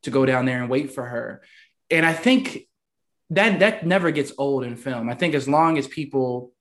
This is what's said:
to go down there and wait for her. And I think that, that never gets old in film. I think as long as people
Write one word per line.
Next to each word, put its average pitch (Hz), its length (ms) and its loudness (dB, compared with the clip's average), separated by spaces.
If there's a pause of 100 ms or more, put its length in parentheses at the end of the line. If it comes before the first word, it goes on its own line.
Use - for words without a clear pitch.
to 131 80 -6
go 135 160 4
down 127 180 2
there 127 160 -2
and 120 80 -6
wait 135 240 -2
for 127 100 -8
her. 120 380 -10 (480)
And 165 160 2
I 165 80 2
think 254 540 0 (640)
that, 196 300 2
that 208 260 2
never 175 240 2
gets 147 260 -2
old 139 260 0
in 120 120 -8
film. 117 340 -6
I 120 60 -4
think 165 180 -2
as 135 140 0
long 156 320 4
as 135 80 -4
people 127 720 -4